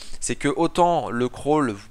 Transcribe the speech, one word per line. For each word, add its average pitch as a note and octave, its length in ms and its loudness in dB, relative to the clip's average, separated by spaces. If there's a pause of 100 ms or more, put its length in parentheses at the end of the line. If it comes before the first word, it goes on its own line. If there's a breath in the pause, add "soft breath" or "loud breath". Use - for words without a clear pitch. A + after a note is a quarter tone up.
(200 loud breath)
C'est - 160 -2
que - 140 -2
autant E3 600 2
le A#2+ 200 0
crawl, C#3 420 0
vous G2 200 -10